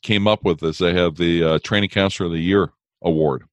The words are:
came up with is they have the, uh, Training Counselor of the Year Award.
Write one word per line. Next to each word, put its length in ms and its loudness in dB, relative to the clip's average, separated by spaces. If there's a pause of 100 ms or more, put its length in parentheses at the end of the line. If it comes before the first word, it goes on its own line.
came 260 0
up 160 0
with 200 -2
is 160 -4
they 140 2
have 240 0
the, 260 2
uh, 160 2
Training 300 -2
Counselor 380 0
of 60 -4
the 60 -4
Year 320 0 (320)
Award. 500 0